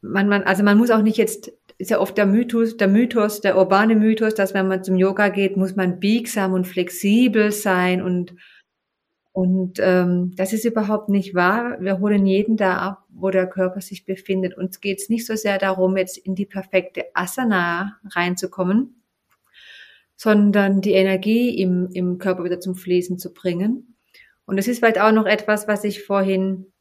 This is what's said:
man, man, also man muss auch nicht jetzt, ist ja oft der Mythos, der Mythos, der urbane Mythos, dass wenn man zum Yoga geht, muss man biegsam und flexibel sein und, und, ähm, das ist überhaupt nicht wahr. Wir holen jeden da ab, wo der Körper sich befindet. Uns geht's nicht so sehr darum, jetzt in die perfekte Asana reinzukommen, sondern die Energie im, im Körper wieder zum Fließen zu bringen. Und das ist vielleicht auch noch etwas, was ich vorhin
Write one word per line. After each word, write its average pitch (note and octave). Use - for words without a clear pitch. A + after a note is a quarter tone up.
man, G3
man, G3+
also F#3+
man G3+
muss A#3+
auch A3
nicht A3
jetzt, -
ist -
ja A3+
oft -
der G#3
Mythos, A3+
der G3+
Mythos, G#3+
der F#3
urbane G3
Mythos, A3
dass G3
wenn F#3+
man F#3+
zum F#3
Yoga F#3+
geht, G3
muss F#3+
man F3+
biegsam G#3
und F3+
flexibel G#3
sein F3+
und, F3+
und, F#3
ähm, F3+
das F#3+
ist A3
überhaupt G#3+
nicht G3
wahr. G#3+
Wir F#3
holen G#3
jeden G#3
da F#3+
ab, F#3+
wo F#3+
der F#3
Körper F#3
sich -
befindet. F#3+
Uns F#3
geht's G3
nicht A#3
so A3
sehr G3+
darum, F#3+
jetzt F#3
in F#3+
die G3+
perfekte -
Asana F3+
reinzukommen, F#3
sondern G3+
die F#3+
Energie F#3+
im, F3+
im F3+
Körper F#3
wieder F3
zum F#3
Fließen F3+
zu -
bringen. F#3
Und G3+
das F#3+
ist A#3+
vielleicht A3+
auch G#3+
noch A3
etwas, G#3
was G#3
ich G3+
vorhin F#3+